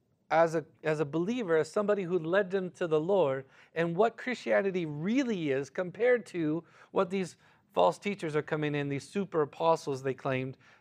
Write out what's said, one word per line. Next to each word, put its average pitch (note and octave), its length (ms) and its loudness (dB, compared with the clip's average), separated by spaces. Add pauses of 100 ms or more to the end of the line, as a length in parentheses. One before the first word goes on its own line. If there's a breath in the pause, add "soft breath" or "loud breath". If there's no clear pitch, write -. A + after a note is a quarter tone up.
(280)
as E3 280 4
a, D#3 80 -2 (180)
as D#3 160 0
a D#3 60 0
believer, F3 520 0
as D3+ 140 2
somebody G3+ 320 0
who F3+ 160 0
led F3+ 320 0
them F#3 200 -2
to F3 180 -4
the D#3 100 4
Lord, D3+ 460 2 (320 soft breath)
and E3+ 180 0
what A3 220 2
Christianity G3 720 -2
really F3 640 -2
is C3+ 180 -2
compared G3+ 560 0
to E3 380 -2 (260 loud breath)
what F#3+ 200 0
these F#3+ 260 -4 (360 soft breath)
false F3 240 4
teachers F3+ 380 -4
are D3+ 80 0
coming D3+ 320 -2
in, C#3+ 140 -2
these C#3 200 -6
super E3+ 340 0
apostles D3+ 600 0
they C3+ 120 -2
claimed, C3 420 -4 (240 soft breath)